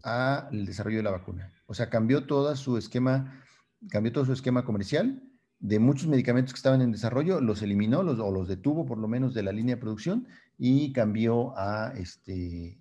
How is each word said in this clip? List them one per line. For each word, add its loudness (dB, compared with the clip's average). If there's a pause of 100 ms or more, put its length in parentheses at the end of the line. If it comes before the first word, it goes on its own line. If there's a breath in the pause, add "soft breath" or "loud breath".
al -2
desarrollo -4
de 0
la 0
vacuna. -8 (140)
O -14
sea, -4
cambió 2
todo 2
su -2
esquema, 0 (460 loud breath)
cambió 0
todo 0
su 0
esquema 0
comercial -2 (380 loud breath)
de 2
muchos 4
medicamentos 2
que -14
estaban 4
en 4
desarrollo, 0
los 2
eliminó, 2
los, 0
o -2
los -2
detuvo -2
por -6
lo -4
menos 0
de -2
la -2
línea -2
de -8
producción, -4 (340 loud breath)
y 4
cambió 2
a, -4
este, -8